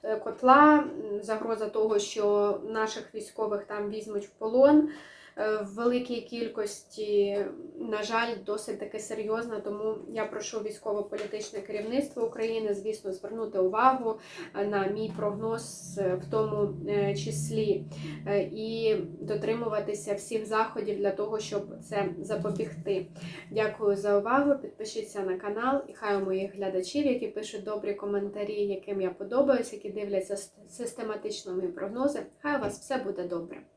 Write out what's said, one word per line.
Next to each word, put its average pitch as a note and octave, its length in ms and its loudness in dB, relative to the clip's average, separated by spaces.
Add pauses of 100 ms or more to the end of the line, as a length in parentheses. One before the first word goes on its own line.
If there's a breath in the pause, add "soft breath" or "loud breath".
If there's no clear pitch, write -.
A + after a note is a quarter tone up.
е, A3 140 0
котла, C#4+ 680 8 (280)
м, G#3 100 -4
загроза A3 460 -2
того, A3 300 4
що G#3 640 2
наших G#3+ 500 -4
військових G#3 500 -4
там G#3 260 -4
візьмуть G#3 360 -6
в - 40 -20
полон, C#4 580 8 (500 loud breath)
е, G#3+ 180 2
в G3+ 180 -6
великій B3 460 0
кількості, G#3 1200 -2 (340)
на G#3+ 240 -4
жаль, A3+ 320 0 (120)
досить G#3 320 -4
таки G#3 200 -8
серйозна. A3 600 -4
Тому G#3+ 340 -4 (140)
я A3 180 -2
прошу G#3+ 320 -6
військово-політичне G#3 1000 -4
керівництво A3+ 680 -2
України, A3+ 480 -2
звісно, G3 380 -6
звернути G#3+ 460 -6
увагу, A3+ 600 4 (360 loud breath)
е, G3+ 120 0
на G3+ 200 2
мій G#3+ 300 -2
прогноз, G#3+ 840 -4
е, F#3 280 2
в - 40 -8
тому, G#3 440 2 (140)
е, G3+ 280 2
числі, A3 680 0 (420 loud breath)
е, G3+ 160 2
і A3 540 0 (240)
дотримуватися G#3 960 -2
всіх G#3+ 320 -4
заходів G#3+ 520 0
для G3+ 120 2
того, G#3 280 -2
щоб G#3 240 -4 (200)
це G3+ 260 -2 (120)
запобігти. F3 840 -2 (440 loud breath)
Дякую G#3+ 460 2
за G3+ 220 4
увагу, C#4 440 4
підпишіться - 580 -8
на F#3 160 0
канал, A#3 520 0
і - 60 -16
хай G#3 220 0
у F#3+ 80 2
моїх F#3+ 300 -2
глядачів, G3 520 0
які A#3+ 200 2
пишуть G#3 380 -8
добрі G#3 300 -4
коментарі, G3+ 720 -2
яким G3 340 -4
я F#3 100 0
подобаюсь, B3 600 2
які G#3 180 -10
дивляться G3 440 -2
с-, - 180 -8 (160)
систематично G#3+ 840 -8
мої F#3 140 0
прогнози, A#3 540 0 (200)
хай D4 140 0
у B3 40 2
вас G3+ 200 -4
все - 160 -4
буде F#3+ 260 -4
добре. F3 360 -6 (180)